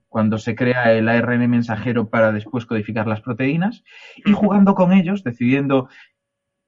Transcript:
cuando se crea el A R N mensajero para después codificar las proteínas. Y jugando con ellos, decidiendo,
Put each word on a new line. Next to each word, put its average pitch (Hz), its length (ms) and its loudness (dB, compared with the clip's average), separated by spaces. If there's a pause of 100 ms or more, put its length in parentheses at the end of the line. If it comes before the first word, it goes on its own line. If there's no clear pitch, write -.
cuando 110 320 -2
se 113 160 -6
crea 123 380 0
el 110 160 0
A 117 80 2
R 120 180 0
N 120 120 0
mensajero 117 640 -2
para 113 220 2
después 107 340 -6
codificar 107 400 -4
las 110 160 -4
proteínas. 143 640 -4 (420)
Y 208 60 4
jugando 202 420 2
con 185 200 2
ellos, 190 300 2
decidiendo, 135 640 0 (800)